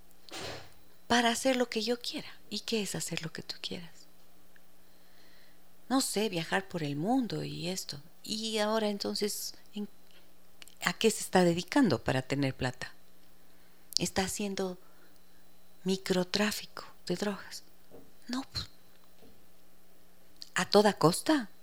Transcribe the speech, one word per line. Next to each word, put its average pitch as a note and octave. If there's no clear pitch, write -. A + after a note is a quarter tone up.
"Para A#3
hacer B3+
lo B3
que A3+
yo A#3+
quiera". -
"¿Y G#3
qué A3
es F#3
hacer E3
lo D#3+
que -
tú -
quieras?". F3+
"No C4
sé, A3
viajar F#3
por E3+
el C#3+
mundo F#3+
y D3
esto". E3
"¿Y A3
ahora G#3+
entonces G#3
en, G#3
a F3
qué -
se -
está F#3
dedicando F3
para C3
tener C#3
plata?". -
"Está F#3+
haciendo F#3+
microtráfico F#3+
de F3+
drogas". -
"No, B3+
pues, -
¿a F3+
toda G3+
costa?". A3